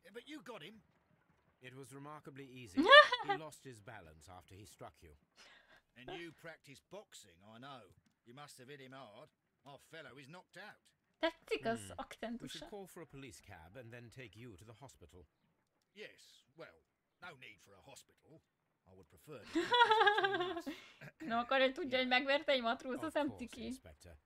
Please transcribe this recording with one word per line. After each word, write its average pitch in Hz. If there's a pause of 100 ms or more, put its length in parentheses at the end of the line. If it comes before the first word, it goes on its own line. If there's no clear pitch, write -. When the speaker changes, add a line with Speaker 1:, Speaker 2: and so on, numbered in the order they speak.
Speaker 1:
Yeah, 190
but 240
you 302
got 233
him. 214 (760)
Speaker 2:
It 127
was 131
remarkably 139
easy. 110 (260)
Speaker 3:
<laughs> 494
Speaker 2:
He 392
lost -
his 123
balance 90
after 90
he 101
struck -
you. 78 (840)
Speaker 1:
And 123 (100)
you 170
practice 151
boxing, 113 (200)
I -
know. 135 (420)
You 120
must 147
have 127
hit 143
him 131
hard. 135 (340)
Our 139 (100)
fellow 139
is 143
knocked 180
out. 202 (400)
Speaker 3:
Tetszik -
az 226
Speaker 2:
Hmm. 101
We 95
Speaker 3:
akcentusa. -
Speaker 2:
should 311
call 202
for -
a 156
police 135
cab 87
and 117
then 120
take 110
you 117
to 95
the 110
hospital. 92 (680)
Speaker 1:
Yes, - (100)
well, 156 (460)
no 165
need 113
for 101
a 95
hospital. - (460)
I 92
would 92
prefer 147
to -
keep 339
this 427 (520)
between 359
us. 330 (540)
Speaker 3:
<laughs> 320
No, 226
akkor 254
ő 269
tudja, 262
hogy 254
megverte 277
egy 262
matróz, 240
az -
Speaker 2:
Of 302
Speaker 3:
nem 294
Speaker 2:
course, 120
Speaker 3:
ciki. -
Speaker 2:
Inspector. 85 (100)